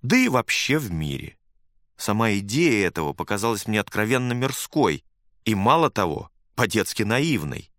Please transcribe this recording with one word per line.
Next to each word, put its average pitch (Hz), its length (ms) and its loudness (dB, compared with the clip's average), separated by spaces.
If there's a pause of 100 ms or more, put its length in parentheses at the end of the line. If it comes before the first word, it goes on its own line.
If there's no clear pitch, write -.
да 131 160 2
и 254 120 4
вообще 127 480 0
в 123 140 -4
мире. 73 460 -6 (600)
Сама 107 360 0
идея 104 540 2
этого 76 260 -2
показалась 104 540 -2
мне 107 120 0
откровенно 120 540 -2
мирской 123 720 -2 (420)
и, 110 100 2
мало 135 340 4
того, 87 420 -2 (240)
по-детски 107 480 0
наивной. 110 760 -2